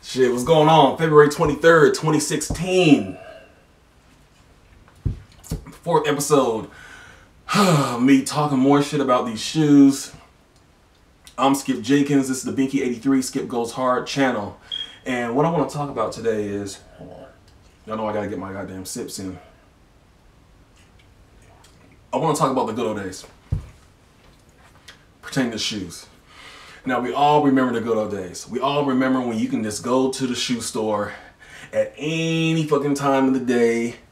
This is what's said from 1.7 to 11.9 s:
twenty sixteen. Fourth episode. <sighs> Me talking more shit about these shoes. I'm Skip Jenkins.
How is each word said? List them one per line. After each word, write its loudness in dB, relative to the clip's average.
twenty 0
sixteen. 0
Fourth 2
episode. 2
<sighs> 2
Me 6
talking -2
more 4
shit -2
about 0
these -8
shoes. 4
I'm 2
Skip -4
Jenkins. 2